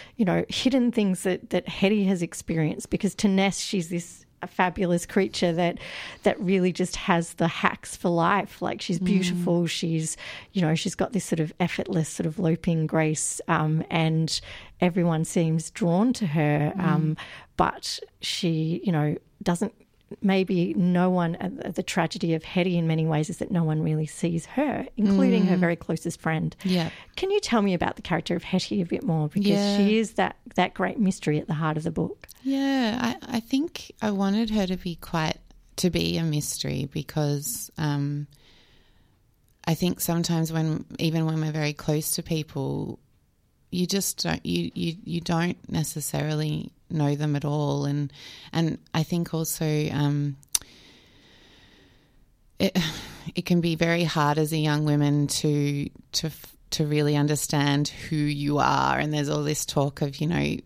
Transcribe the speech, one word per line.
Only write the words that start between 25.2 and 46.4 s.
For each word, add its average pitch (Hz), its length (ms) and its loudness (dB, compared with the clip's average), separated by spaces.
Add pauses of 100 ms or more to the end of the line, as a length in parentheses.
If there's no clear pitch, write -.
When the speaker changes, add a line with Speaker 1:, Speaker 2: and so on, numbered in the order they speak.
Speaker 1:
her 180 100 4
Speaker 2:
Mm. 180 40 2
Speaker 1:
very 170 160 2
closest 170 440 -4
friend. 160 440 -2
Speaker 2:
Yeah. 180 260 0 (260)
Speaker 1:
Can 381 140 -2
you 415 100 2
tell 233 220 2
me 196 140 2
about - 200 -2
the - 60 -14
character - 340 -2
of 180 80 -4
Hetty 190 380 0
a 170 60 -2
bit - 160 -4
more? 160 240 0
Because 196 240 0
Speaker 2:
Yeah. 202 260 4
Speaker 1:
she 208 220 4
is 214 140 -2
that, 185 240 0 (180)
that 185 180 2
great 185 260 -2
mystery 180 380 2
at - 80 -2
the - 80 -4
heart 156 240 0
of 156 60 -4
the 160 80 -2
book. - 360 -4 (160)
Speaker 2:
Yeah, 269 540 2 (240)
I, - 160 -4
I - 20 0
think 269 520 -2 (100)
I 220 80 0
wanted 202 400 2
her 214 160 2
to 180 120 -2
be 175 180 -6
quite, 160 420 -2 (380)
to 180 160 2
be 170 260 0
a 165 60 0
mystery 143 680 -2
because, 147 840 -4
um, 147 480 -2 (1400)
I 165 80 2
think 180 240 0
sometimes 165 520 0
when, 160 340 -2 (120)
even 160 300 0
when 156 120 -2
we're 156 120 -2
very 151 220 -2
close 151 380 -2
to 170 120 -4
people, 147 760 -4 (720)
you 180 160 0
just 190 380 -2
don't, 165 200 -2
you, 175 300 -2
you, 165 300 -4
you 170 180 -6
don't 170 360 0 (140)
necessarily 151 1000 -4 (200)